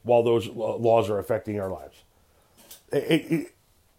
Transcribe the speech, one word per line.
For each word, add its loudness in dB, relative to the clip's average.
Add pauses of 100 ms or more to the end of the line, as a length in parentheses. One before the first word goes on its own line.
while 4
those 2
lo-, -6
laws 4
are -2
affecting -4
our -6
lives. -14 (880)
It, 0
it, -4 (440)